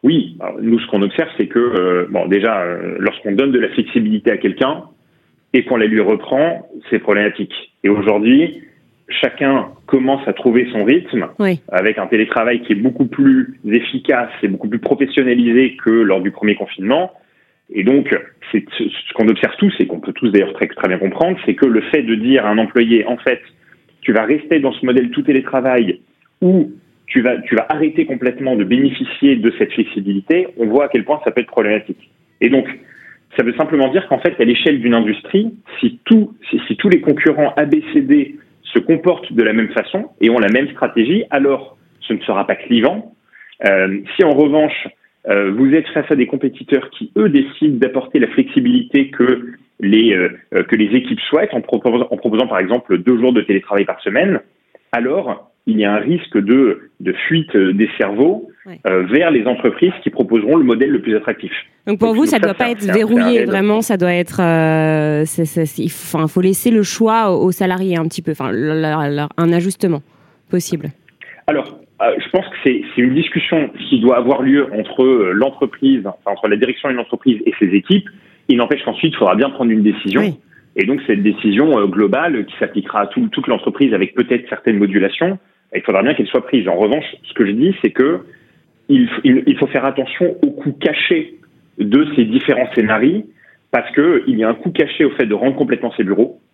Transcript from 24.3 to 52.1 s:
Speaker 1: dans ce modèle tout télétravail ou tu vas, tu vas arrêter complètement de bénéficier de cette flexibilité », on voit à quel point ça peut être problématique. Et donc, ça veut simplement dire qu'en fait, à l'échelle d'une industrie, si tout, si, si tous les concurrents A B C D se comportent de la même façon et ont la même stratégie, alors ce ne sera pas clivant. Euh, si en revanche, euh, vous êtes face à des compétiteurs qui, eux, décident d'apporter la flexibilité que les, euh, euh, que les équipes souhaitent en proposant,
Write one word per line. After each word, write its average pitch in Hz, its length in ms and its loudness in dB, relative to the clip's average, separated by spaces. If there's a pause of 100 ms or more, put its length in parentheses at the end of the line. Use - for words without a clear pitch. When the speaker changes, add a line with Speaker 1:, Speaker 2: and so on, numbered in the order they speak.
Speaker 1:
dans 135 140 -2
ce - 120 -6
modèle 127 240 2
tout 139 140 -4
télétravail 131 800 0 (400)
ou 185 300 2 (360)
tu 131 140 0
vas, 123 160 0
tu - 180 -4
vas 110 140 0
arrêter 151 360 0
complètement 127 520 -2
de 101 80 0
bénéficier 135 720 2
de 113 200 2
cette 104 140 -2
flexibilité », 101 760 -4 (100)
on 113 80 0
voit 120 180 0
à 139 60 -2
quel 117 160 -2
point 202 180 -2
ça 113 80 -2
peut - 80 -2
être 160 80 -6
problématique. - 640 -4 (320)
Et 120 80 2
donc, 131 180 0 (720)
ça 123 60 0
veut 117 100 -2
simplement 147 340 0
dire 165 220 -2
qu'en 131 100 0
fait, 165 180 -4
à 120 60 2
l'échelle 120 380 0
d'une 120 120 2
industrie, 117 600 -2 (260)
si - 240 -2
tout, 214 300 4 (160)
si, - 180 -2
si 110 80 -4
tous 202 140 -2
les 180 100 6
concurrents 151 560 2
A 151 80 2
B 147 120 2 (180)
C 156 80 4
D 135 340 2 (380)
se 117 60 2
comportent 165 520 -2
de 113 120 2
la 107 100 2
même 110 160 0
façon 185 400 -4 (100)
et 110 100 4
ont 120 100 2
la 101 100 2
même 135 220 0
stratégie, 131 580 0
alors 139 480 -2 (240)
ce - 120 -8
ne 104 60 -4
sera 98 260 -4
pas 95 100 -2
clivant. 131 580 -2 (520)
Euh, 95 340 2 (160)
si 185 100 4
en 151 60 4
revanche, 151 580 2 (400)
euh, 101 220 2
vous 135 220 4
êtes 160 160 2
face 151 220 -2
à 151 40 4
des 131 120 2
compétiteurs 135 600 -2
qui, - 280 -12
eux, 214 120 4
décident 139 480 0
d'apporter 127 420 -2
la 113 80 2
flexibilité 127 840 0
que 123 420 0 (280)
les, 110 340 4
euh, 90 240 0 (160)
euh, 90 100 2
que - 120 0
les 107 220 2
équipes 120 240 -2
souhaitent - 320 0
en 120 80 -2
proposant, 120 500 -2